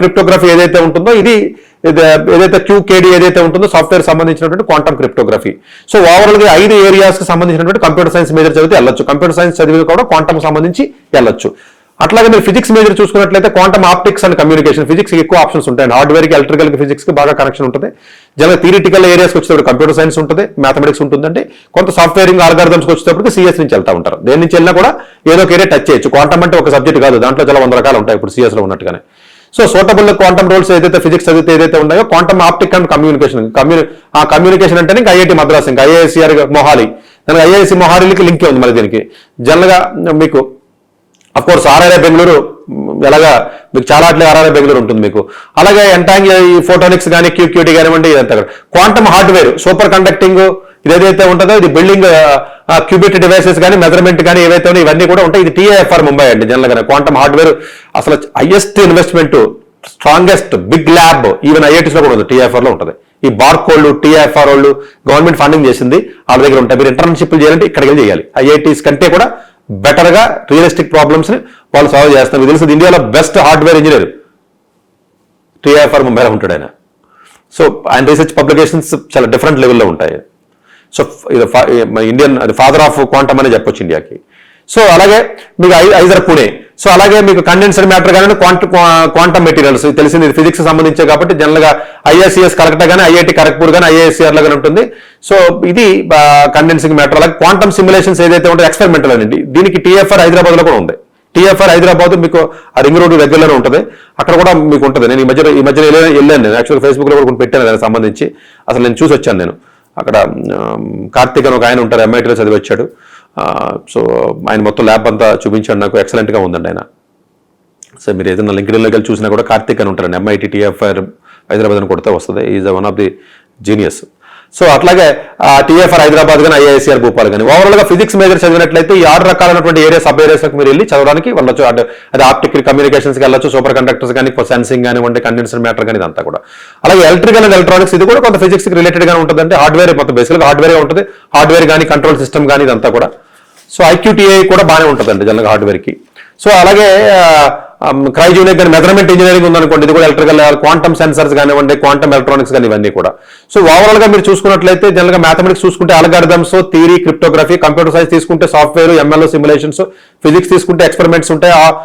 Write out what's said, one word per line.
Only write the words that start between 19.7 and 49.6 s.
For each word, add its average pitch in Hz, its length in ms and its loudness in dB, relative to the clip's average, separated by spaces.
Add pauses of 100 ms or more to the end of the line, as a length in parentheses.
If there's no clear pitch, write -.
కంప్యూటర్ 143 280 0
సైన్స్ 156 240 -2
ఉంటుంది, 160 220 -4 (200)
మ్యాథమెటిక్స్ 143 420 -2
ఉంటుందండి, 156 360 -4 (340)
కొంత 190 220 0
సాఫ్ట్‌వేరింగ్ 180 480 0
algorithmsకి 165 480 0
వచ్చేటప్పటికి 175 420 -2
సిఎస్ 180 260 0
నుంచి 120 140 -2
వెళ్తూ 95 220 -2
ఉంటారు. 85 180 -6 (100)
దేని 143 160 0
నుంచి 170 160 0
వెళ్ళినా 175 200 2
కూడా 226 120 2 (420)
ఏదో 185 140 4
ఒక 175 100 -4
ఏరియా 190 160 0
టచ్ 143 160 -2
చేయొచ్చు. 127 260 0
క్వాంటమ్ 151 320 0
అంటే 175 160 0
ఒక 151 140 -2
సబ్జెక్ట్ 139 300 0
కాదు, 123 180 2
దాంట్లో 135 240 -2
చాలా 139 160 2
వంద 127 160 0
రకాలు 131 220 0
ఉంటాయి 107 160 -2
ఇప్పుడు 101 180 -10
సిఎస్లో 117 300 0
ఉన్నట్టుగానే. 90 340 -8 (560)
So, 220 180 2
సూటబుల్ 208 340 2 (120)
క్వాంటమ్ 185 320 2
రోల్స్ 185 240 0
ఏదైతే 170 300 0
ఫిజిక్స్ 165 220 0
చదివితే 160 300 0
ఏదైతే 160 260 0
ఉన్నాయో, 175 280 0
quantum 180 280 0 (100)
optic 180 280 -2
and 175 160 -2
communication, 143 480 -2 (160)
కమ్యూని-, 156 300 0 (320)
ఆ - 20 0 (140)
కమ్యూనికేషన్ 180 460 2
అంటేనే 190 220 0
ఇంకా 196 120 2
ఐఐటి 185 240 2
మద్రాస్, 147 340 0
ఇంకా 135 140 0
ఐఐఎస్సిఆర్ 160 460 2 (240)
మొహాలి, 139 280 2 (400)
దానికి 160 220 2
ఐఐఎస్సి 190 360 2
మొహాలీలకి 185 460 2
లింకే 165 220 0
ఉంది 127 120 0
మళ్ళీ 120 160 0
దీనికి. 107 220 -4 (460)
జనరల్గా 180 300 2 (440)
మీకు 143 180 0 (1000)
of - 100 -4
course 170 240 2
ఆర్ఆర్ఐ 175 320 4
బెంగళూరు, 165 320 2 (720)
ఎలాగా 147 420 2 (240)
మీకు 127 180 -2
చాలా 160 160 2
ఆటలే 165 220 0
ఆర్ఆర్ఐ 156 260 2
బెంగళూరు 143 260 2
ఉంటుంది 110 240 -4
మీకు. 101 140 -4 (400)
అలాగే 202 220 2 (140)
ఎంటాంగ్ 196 340 2 (240)
ఈ 175 140 2
ఫోటోనిక్స్ 180 460 0
కానీ, 170 220 2
క్యూక్యూటీ 165 400 0
కానివ్వండి, 160 380 2
ఇదంతా 127 240 0
కూడా. 101 80 -4 (280)
క్వాంటమ్ 208 380 2
హార్డ్వేర్, 180 520 2